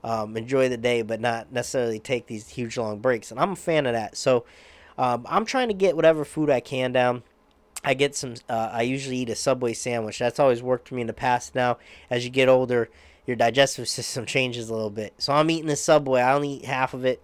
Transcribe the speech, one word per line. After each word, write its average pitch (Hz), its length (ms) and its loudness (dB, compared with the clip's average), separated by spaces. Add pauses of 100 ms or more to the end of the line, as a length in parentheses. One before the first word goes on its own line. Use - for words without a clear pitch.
um, 110 360 -4
enjoy 127 320 2
the 123 80 -4
day, 120 240 2
but 110 180 -4
not 117 320 -2
necessarily 120 460 -2
take 123 280 -4
these 107 220 -10
huge 120 300 -6
long 107 220 -4
breaks. 120 300 0
And 113 80 -10
I'm 180 140 2
a 170 40 -6
fan 156 280 0
of 123 80 0
that. 110 240 -4
So, 127 300 2 (500)
um, 123 320 0
I'm 190 160 0
trying 254 240 -2
to 214 60 -2
get 185 200 2
whatever 156 300 4
food 151 240 -2
I 131 120 4
can 127 300 -4
down. 123 320 2 (640)
I 139 80 2
get 143 220 2
some, 120 220 -8 (120)
uh, 113 240 -2
I 117 100 -2
usually 131 360 -2
eat 123 100 -4
a 110 60 -4
Subway 127 400 0
sandwich. 113 440 -4
That's 120 220 0
always 127 220 4
worked 123 260 -2
for 131 60 -10
me 123 80 -4
in 113 40 -4
the 117 60 -4
past. 123 420 -2
Now, 123 220 2 (320)
as 123 160 0
you 123 60 -6
get 127 180 4
older, 123 400 4 (380)
your 123 100 -2
digestive 120 520 2
<laughs> - 20 -6
system - 340 -6
changes 120 460 -2
a 113 40 -4
little 110 140 -2
bit. 104 300 -8
So - 160 -2
I'm 156 160 4
eating 160 180 -2
the 147 80 0
Subway. 139 460 0
I 127 100 4
only 143 160 0
eat 139 160 -10
half 135 300 -2
of 127 100 -8
it 127 200 0